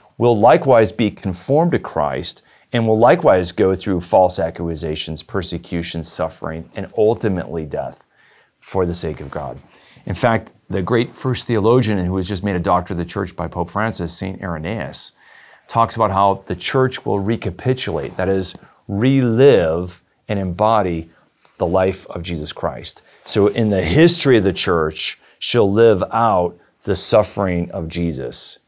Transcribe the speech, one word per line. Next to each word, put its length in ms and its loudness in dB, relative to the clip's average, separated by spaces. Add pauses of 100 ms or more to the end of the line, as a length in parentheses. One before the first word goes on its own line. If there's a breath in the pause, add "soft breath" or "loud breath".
(180 soft breath)
will 200 4
likewise 540 6
be 180 0
conformed 640 0
to 60 0
Christ 640 -4 (280 soft breath)
and 160 0
will 120 2
likewise 520 4
go 240 2
through 280 -2
false 360 2
accusations, 840 -6
persecution, 800 -6
suffering, 720 -8
and 240 -10
ultimately 680 0
death 420 -8 (520 soft breath)
for 260 -4
the 80 -2
sake 300 -6
of 80 -14
God. 280 -10 (460 loud breath)
In 100 -6
fact, 380 0 (160)
the 140 -4
great 320 0
first 320 -4
theologian 580 2
who 80 -2
was 160 -2
just 160 -4
made 120 -2
a 40 -2
doctor 320 0
of 60 -4
the 80 -4
church 280 -6
by 140 -8
Pope 220 -6
Francis, 420 -4
Saint 300 -8
Irenaeus, 680 -8 (540 loud breath)
talks 300 -2
about 140 2
how 340 2
the 100 -6
church 520 -2
will 140 0
recapitulate, 1000 -4
that 100 -2
is, 260 -2 (320 loud breath)
relive 1160 2 (260)
and 120 -2
embody 680 0 (500 soft breath)
the 80 0
life 400 0
of 160 -10
Jesus 300 -8
Christ. 480 -8 (240 soft breath)
So 220 2
in 240 2
the 120 2
history 540 4
of 60 4
the 100 2
church, 680 -2 (180 soft breath)
she'll 320 2
live 320 6 (100)
out 440 2 (260 soft breath)
the 140 -2
suffering 720 0
of 160 -8
Jesus 800 -4